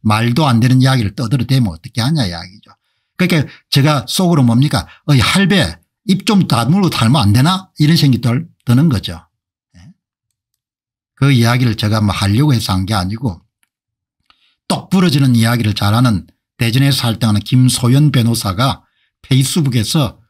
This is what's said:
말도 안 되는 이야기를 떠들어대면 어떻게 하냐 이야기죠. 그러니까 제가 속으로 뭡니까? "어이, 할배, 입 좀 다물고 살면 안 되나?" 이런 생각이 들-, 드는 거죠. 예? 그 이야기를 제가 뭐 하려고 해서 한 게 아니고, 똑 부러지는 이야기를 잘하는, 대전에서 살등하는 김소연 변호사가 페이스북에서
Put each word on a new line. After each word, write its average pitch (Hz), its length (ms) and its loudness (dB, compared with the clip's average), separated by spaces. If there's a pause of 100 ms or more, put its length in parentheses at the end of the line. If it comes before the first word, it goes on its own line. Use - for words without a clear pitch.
말도 117 440 0
안 117 140 2
되는 127 200 2
이야기를 127 360 0
떠들어대면 120 560 -2
어떻게 - 280 -12
하냐 131 260 -2
이야기죠. 90 440 -14 (460)
그러니까 175 360 -2 (180)
제가 143 360 0
속으로 170 380 0
뭡니까? 120 420 0 (200)
"어이, 143 120 2
할배, 160 600 0 (280)
입 190 200 0
좀 202 200 2
다물고 139 440 0
살면 117 300 0
안 101 120 2
되나?" 151 460 0
이런 156 180 2
생각이 135 240 2
들-, 123 280 -4 (160)
드는 131 240 2
거죠. 92 380 -4 (500)
예? 95 160 -20 (1200)
그 139 160 2
이야기를 120 440 2
제가 107 240 -2
뭐 101 140 0
하려고 120 400 0
해서 107 180 -4
한 95 140 -2
게 107 80 -4
아니고, 101 480 -6 (1300)
똑 - 220 -6
부러지는 143 440 2
이야기를 113 400 0
잘하는, 107 520 0 (300)
대전에서 131 400 0
살등하는 110 440 -2
김소연 127 720 2
변호사가 113 720 -2 (380)
페이스북에서 131 1080 -2